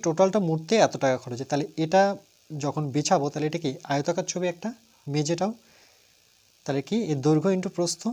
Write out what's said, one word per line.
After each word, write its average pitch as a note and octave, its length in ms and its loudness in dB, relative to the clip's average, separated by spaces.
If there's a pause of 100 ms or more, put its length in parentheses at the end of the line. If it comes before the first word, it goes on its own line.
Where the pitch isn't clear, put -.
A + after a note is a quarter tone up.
টোটালটা F#3+ 420 4
মুড়তে D#3+ 260 0 (120)
এত - 80 2 (100)
টাকা C3 200 4
খরচ B2 180 -8
হয়। C3+ 100 -8
তাহলে D3+ 140 0 (180)
এটা F3+ 180 4 (640)
যখন D3 180 -2 (120)
বিছাবো, D3 360 2
তাহলে D3+ 180 -4
এটা D#3+ 140 -4
কি D3+ 60 -2 (240)
আয়তাকার E3 380 0
ছবি F3+ 220 -4
একটা, F3 160 -8 (440)
মেঝেটাও? E3 380 0 (1120)
তাহলে C3+ 260 -2
কি G#3 80 -2 (140)
এর C#3+ 140 -2
দৈর্ঘ্য D#3 300 4
into F#3 220 -4
প্রস্থ E3+ 240 -2 (120)